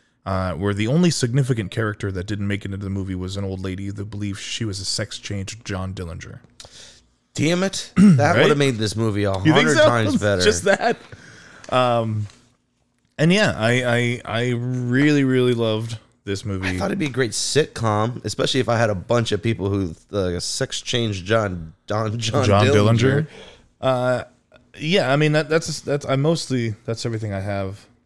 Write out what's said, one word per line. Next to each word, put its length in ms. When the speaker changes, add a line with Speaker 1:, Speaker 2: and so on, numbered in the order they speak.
Speaker 1:
uh, 280
where 200
the 140
only 220
significant 600
character 420
that 140
didn't 220
make 180
it 80
into 100
the 60
movie 240
was 240
an 60
old 160
lady 300
that 160
believed 340
she 260
was 140
a 40
sex 340
change 460
John 300
Dillinger. 460
Speaker 2:
Damn 280
it. 320
Speaker 1:
<clears throat> 20
Speaker 2:
That 400
Speaker 1:
Right? 60
Speaker 2:
would've 160
made 180
this 180
movie 300
a 140
Speaker 1:
You 160
think 140
Speaker 2:
hundred 80
Speaker 1:
so? 100
Speaker 2:
times 300
Speaker 1:
<laughs> 40
Speaker 2:
better. 220
Speaker 1:
Just 220
that? 340
Um, 560
and 160
yeah, 240
I, 680
I, 160
I 80
really, 760
really 300
loved 440
this 200
movie. 240
Speaker 2:
I 100
thought 80
it'd 120
be 80
a 40
great 220
sitcom, 920
especially 340
if 80
I 80
had 140
a 40
bunch 380
of 100
people 280
who, 240
uh, 280
sex 420
change 420
John, 480
Don, 320
John 260
Speaker 1:
John 220
Speaker 2:
Dillinger. 320
Speaker 1:
Dillinger. 280
Uh, 440
yeah, 360
I 40
mean, 160
that, 160
that's, 340
that's, 220
I 120
mostly, 540
that's 220
everything 260
I 80
have 460